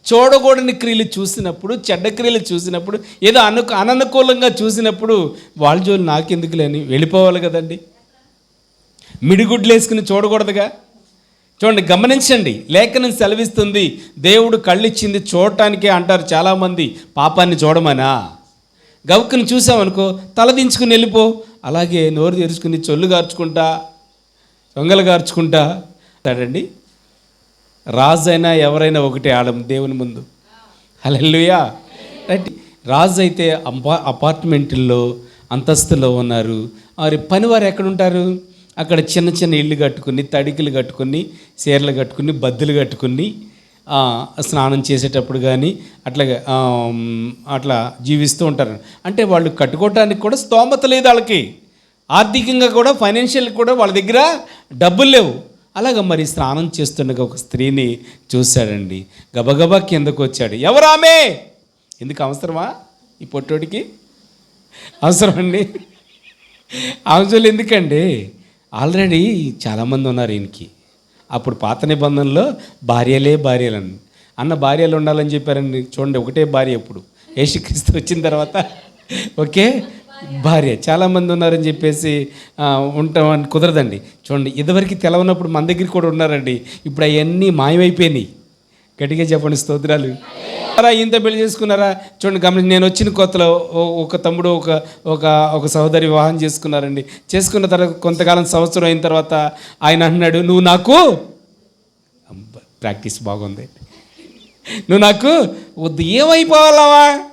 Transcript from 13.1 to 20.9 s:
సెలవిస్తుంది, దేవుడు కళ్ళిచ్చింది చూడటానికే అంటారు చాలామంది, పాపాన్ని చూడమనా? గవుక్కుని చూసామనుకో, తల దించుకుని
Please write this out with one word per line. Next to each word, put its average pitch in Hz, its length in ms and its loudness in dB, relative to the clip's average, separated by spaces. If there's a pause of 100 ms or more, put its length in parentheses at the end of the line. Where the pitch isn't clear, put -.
సెలవిస్తుంది, 208 920 -2 (160)
దేవుడు 220 380 4
కళ్ళిచ్చింది 208 640 0
చూడటానికే 202 680 2
అంటారు 175 460 0
చాలామంది, 180 640 0 (200)
పాపాన్ని 165 400 2
చూడమనా? 135 720 0 (840)
గవుక్కుని 233 300 2
చూసామనుకో, 196 800 0 (180)
తల 240 120 6
దించుకుని 254 400 0